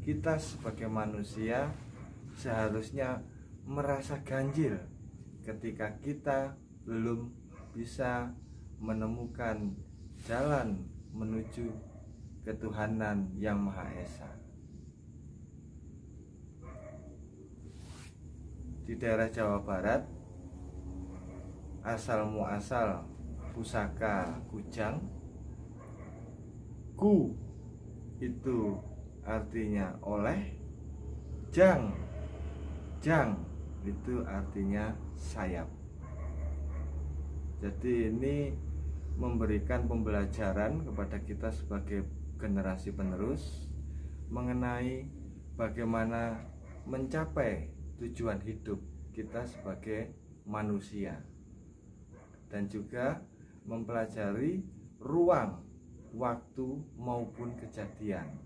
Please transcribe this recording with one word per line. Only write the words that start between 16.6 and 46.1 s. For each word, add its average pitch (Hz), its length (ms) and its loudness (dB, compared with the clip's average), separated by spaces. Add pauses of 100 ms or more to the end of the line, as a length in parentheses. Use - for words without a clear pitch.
Di 113 80 -2
daerah 113 320 6
Jawa 104 320 4
Barat, 101 480 4 (1800)
asal 110 480 2
muasal 104 720 2 (480)
pusaka 101 960 2
kujang, 110 560 -2 (1900)
ku 190 400 10 (880)
itu 117 560 2 (480)
artinya 104 720 2
oleh, 107 560 2 (960)
jang, 160 400 10 (1120)
jang 123 400 6 (400)
itu 101 400 0
artinya 101 720 2 (240)
sayap. 90 480 0 (1900)
Jadi 113 480 4
ini 139 480 4 (640)
memberikan 117 640 4
pembelajaran 107 1040 4
kepada 98 320 0
kita 110 320 -2
sebagai 101 560 0 (300)
generasi 98 560 2
penerus 98 720 0 (640)
mengenai 123 800 2 (480)
bagaimana 113 800 4 (480)